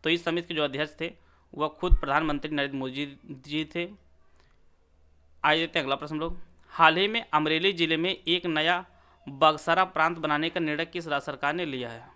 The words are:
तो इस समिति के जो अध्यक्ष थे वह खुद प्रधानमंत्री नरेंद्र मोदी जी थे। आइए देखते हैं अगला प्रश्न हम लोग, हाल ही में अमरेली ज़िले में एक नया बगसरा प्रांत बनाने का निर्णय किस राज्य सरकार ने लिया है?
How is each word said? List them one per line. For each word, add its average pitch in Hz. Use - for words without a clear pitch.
तो 160
इस 170
समिति 170
के 175
जो 151
अध्यक्ष 147
थे 165
वह 151
खुद -
प्रधानमंत्री 147
नरेंद्र 139
मोदी 131
जी 147
थे। 170
आइए 151
देखते 165
हैं 147
अगला 139
प्रश्न 151
हम 151
लोग, 165
हाल 160
ही 190
में 226
अमरेली 156
ज़िले 165
में 170
एक 175
नया 170
बगसरा 156
प्रांत 165
बनाने 156
का 175
निर्णय 151
किस 165
राज्य 143
सरकार 143
ने 175
लिया 127
है? 113